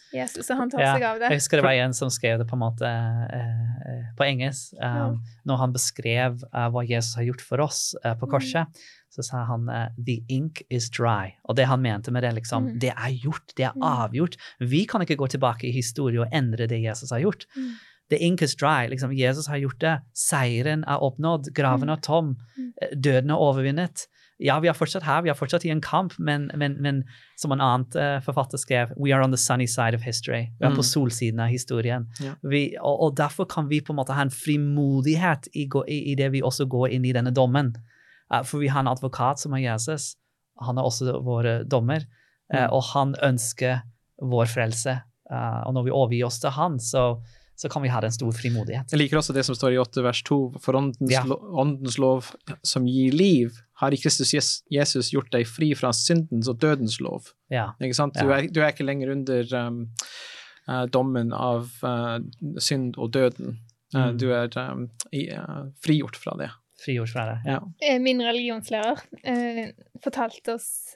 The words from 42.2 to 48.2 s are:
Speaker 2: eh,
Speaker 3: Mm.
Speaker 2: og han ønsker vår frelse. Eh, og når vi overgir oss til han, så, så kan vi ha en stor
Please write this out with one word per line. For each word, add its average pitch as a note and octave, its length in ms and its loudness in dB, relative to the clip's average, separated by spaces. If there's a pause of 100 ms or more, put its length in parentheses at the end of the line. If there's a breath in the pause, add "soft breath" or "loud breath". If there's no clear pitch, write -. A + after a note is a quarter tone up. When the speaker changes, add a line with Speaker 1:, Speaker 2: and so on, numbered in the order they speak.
Speaker 2:
eh, C3 160 4
Speaker 3:
Mm. - 40 0
Speaker 2:
og C3 120 4
han C#3 380 0
ønsker B2+ 600 0 (380)
vår B2 260 2
frelse. A#2 560 -2 (280)
Eh, A#2 360 -4
og C3 80 -2
når B2 100 0
vi B2+ 60 0
overgir A#2+ 360 2
oss A#2+ 140 -4
til C#3+ 100 -2
han, D3 280 0
så, A#2+ 420 0 (360 loud breath)
så - 140 -6
kan D3 120 -4
vi C3 60 0
ha B2 120 0
en A2 100 0
stor A2+ 220 -2